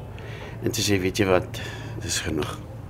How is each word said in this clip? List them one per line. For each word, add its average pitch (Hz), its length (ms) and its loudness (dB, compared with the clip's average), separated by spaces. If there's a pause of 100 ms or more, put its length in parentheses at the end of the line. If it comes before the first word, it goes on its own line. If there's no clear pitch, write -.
(640)
en - 80 2
te - 100 0
sê, 98 200 4
weet 90 180 2
jy 101 80 6
wat, 92 340 4 (400)
dis - 200 -2
genoeg. 78 380 -2 (320)